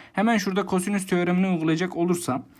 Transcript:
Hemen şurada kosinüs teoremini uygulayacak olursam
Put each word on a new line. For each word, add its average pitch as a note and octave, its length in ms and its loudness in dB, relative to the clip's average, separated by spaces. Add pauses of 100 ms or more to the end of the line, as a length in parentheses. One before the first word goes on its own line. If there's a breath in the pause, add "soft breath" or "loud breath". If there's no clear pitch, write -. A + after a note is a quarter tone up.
(120 loud breath)
Hemen A3 260 2
şurada F#3+ 280 -2
kosinüs F#3+ 400 -2
teoremini F3+ 400 2
uygulayacak E3 500 0
olursam E3+ 480 0 (160 loud breath)